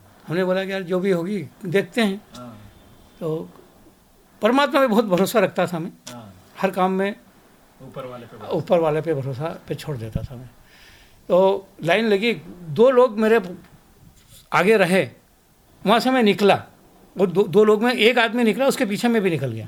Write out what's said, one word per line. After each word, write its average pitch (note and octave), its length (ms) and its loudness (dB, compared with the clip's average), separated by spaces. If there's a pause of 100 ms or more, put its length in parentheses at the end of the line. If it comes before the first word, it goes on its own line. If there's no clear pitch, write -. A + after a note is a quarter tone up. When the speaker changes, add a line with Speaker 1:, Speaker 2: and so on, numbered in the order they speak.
(280)
Speaker 1:
हमने F3+ 180 -2
बोला F#3 200 -2
कि G3 60 -8
"यार G3 100 -6
जो F3+ 180 -4
भी F#3+ 120 -2
होगी F3 340 -4 (200)
देखते F#3 360 -2
हैं।" G3+ 200 -2 (160)
Speaker 2:
हाँ। G#2+ 340 -20 (480)
Speaker 1:
तो E3+ 300 -8 (920)
परमात्मा C#4 400 2
पे C4+ 60 4
बहुत A3 180 2
भरोसा F#3 340 2
रखता F3+ 280 0
था F3 120 -6
मैं, E3 140 -10 (160)
Speaker 2:
हाँ। A2+ 340 -20 (180)
Speaker 1:
हर F#3+ 100 -2
काम F#3 200 0
में G3 240 -4 (680)
Speaker 2:
ऊपर C3 240 -16
वाले B2 200 -16
पे - 120 -20
भरोसा। G#2 140 -12
Speaker 1:
ऊपर F3 280 0
वाले D#3 220 0
पे D#3+ 120 -4
भरोसा C#3 540 -6
पे D3+ 80 -8
छोड़ C#3+ 220 -10
देता A2 240 -8
था - 140 -14
मैं। B2 140 -18 (800)
तो F#3+ 380 2 (160)
लाइन G3 240 0
लगी, G#3 260 0 (280)
दो F3 280 2
लोग A#3+ 300 4
मेरे A3 220 4 (1120)
आगे F#3 240 4
रहे, F3 320 2 (760)
वहाँ G#3+ 140 4
से B3 120 0
मैं B3+ 120 2
निकला, F#3+ 420 2 (520)
वो F#3+ 100 2
दो, F3+ 160 0
दो G3+ 200 4
लोग G#3+ 200 4
में B3 100 2
एक A#3+ 240 4
आदमी A#3 260 0
निकला, A3+ 240 2
उसके C4 180 0
पीछे G3+ 220 -4
मैं A#3 140 2
भी F#3+ 80 0
निकल C3+ 220 -4
गया। A2 160 -10